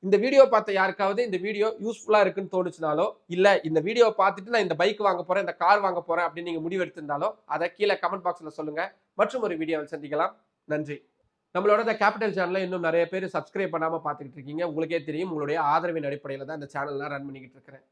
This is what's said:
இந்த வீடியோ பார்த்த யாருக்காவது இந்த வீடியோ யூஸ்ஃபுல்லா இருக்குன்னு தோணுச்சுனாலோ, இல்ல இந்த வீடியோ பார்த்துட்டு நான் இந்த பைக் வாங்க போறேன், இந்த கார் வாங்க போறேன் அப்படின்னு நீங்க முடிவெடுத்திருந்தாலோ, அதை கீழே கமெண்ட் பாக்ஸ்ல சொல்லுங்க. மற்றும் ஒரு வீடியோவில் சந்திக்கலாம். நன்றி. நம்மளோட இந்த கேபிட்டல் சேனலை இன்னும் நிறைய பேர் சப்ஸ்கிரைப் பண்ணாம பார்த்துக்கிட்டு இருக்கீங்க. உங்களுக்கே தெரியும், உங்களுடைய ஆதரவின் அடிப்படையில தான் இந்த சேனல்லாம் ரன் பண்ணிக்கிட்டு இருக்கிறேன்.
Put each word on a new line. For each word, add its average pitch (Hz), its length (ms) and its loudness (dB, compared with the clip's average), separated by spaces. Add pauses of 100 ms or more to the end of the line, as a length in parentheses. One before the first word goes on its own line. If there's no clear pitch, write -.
இந்த 196 200 4
வீடியோ 269 180 8 (100)
பார்த்த 208 260 2
யாருக்காவது 190 500 0
இந்த 185 160 -4
வீடியோ 208 240 0 (160)
யூஸ்ஃபுல்லா 214 400 2
இருக்குன்னு 190 300 -4
தோணுச்சுனாலோ, 165 520 0 (300)
இல்ல 190 100 6 (220)
இந்த 156 180 2
வீடியோ 233 200 0 (120)
பார்த்துட்டு 196 360 0
நான் 214 120 4
இந்த 165 160 -2
பைக் 208 240 0
வாங்க 180 220 0
போறேன், 185 180 0
இந்த 175 160 -6
கார் 202 240 6
வாங்க 180 220 -2
போறேன் 170 180 0
அப்படின்னு 170 240 -6
நீங்க 165 160 -4
முடிவெடுத்திருந்தாலோ, 170 640 -4 (240)
அதை 165 140 0 (100)
கீழே 202 260 2
கமெண்ட் 175 220 -2
பாக்ஸ்ல 165 320 -6
சொல்லுங்க. 156 260 -4 (380)
மற்றும் 233 260 -2
ஒரு 175 140 -4
வீடியோவில் 156 320 -4
சந்திக்கலாம். 151 420 -4 (380)
நன்றி. 147 240 -6 (580)
நம்மளோட 208 300 4
இந்த 220 180 0
கேபிட்டல் 208 320 0
சேனலை 185 320 0
இன்னும் 180 200 -2
நிறைய 170 220 2
பேர் 185 280 -6
சப்ஸ்கிரைப் 175 360 -4
பண்ணாம 160 320 -2
பார்த்துக்கிட்டு 143 340 -10
இருக்கீங்க. 147 300 -6
உங்களுக்கே 160 400 -2
தெரியும், 170 220 -4
உங்களுடைய 151 260 -2 (160)
ஆதரவின் 165 360 0
அடிப்படையில 139 380 -10
தான் 156 120 -8
இந்த 139 160 -14
சேனல்லாம் 143 380 -6
ரன் 139 140 -10
பண்ணிக்கிட்டு 135 300 -18
இருக்கிறேன். 135 340 -20